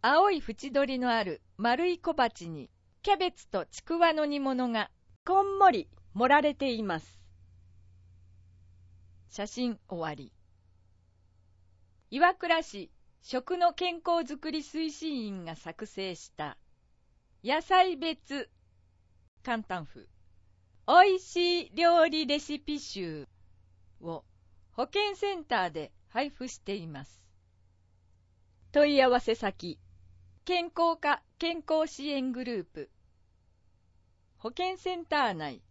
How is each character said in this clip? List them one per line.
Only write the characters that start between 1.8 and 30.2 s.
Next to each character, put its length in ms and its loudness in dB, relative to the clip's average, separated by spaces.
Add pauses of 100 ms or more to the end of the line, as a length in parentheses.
い 120 -2
小 140 -2
鉢 360 0
に、 200 -12 (320)
キ 120 2
ャ 40 2
ベ 140 -2
ツ 160 -20
と 180 -4
ち 180 -20
く 140 -4
わ 160 4
の 120 0
煮 140 -4
物 300 -2
が 200 -4 (360)
こ 180 4
ん 140 -2
も 140 8
り 180 -4 (240)
盛 160 2
ら 120 8
れ 120 2
て 180 -2
い 120 -4
ま 160 -4
す。 240 -20 (2000)
写 180 -10
真 400 -6
終 120 -10
わ 140 -6
り。 180 -16 (1800)
岩 240 4
倉 260 -2
市 300 -12 (320)
食 340 -6
の 160 2
健 220 -4
康 360 -2
づ 60 -10
く 140 -8
り 80 -6
推 320 -6
進 340 -8
員 180 -10
が 120 -10
作 320 -12
成 260 -8
し 200 -16
た 240 -10 (840)
野 180 -2
菜 360 2
別 520 -8 (920)
簡 200 -4
単 220 -8
譜 220 -20 (800)
お 180 10
い 160 6
し 440 0
い 100 -14
料 340 6
理 200 -2
レ 120 2
シ 200 -8
ピ 200 -6
集 480 -10 (760)
を 220 -10 (480)
保 160 -2
健 280 -2
セ 200 -2
ン 100 -10
タ 180 0
ー 80 -2
で 200 -8 (180)
配 200 -4
布 180 -12
し 140 -14
て 140 -6
い 100 -10
ま 180 -14
す。 180 -20 (1500)
問 240 4
い 60 6
合 80 6
わ 100 4
せ 140 0
先、 460 -6 (640)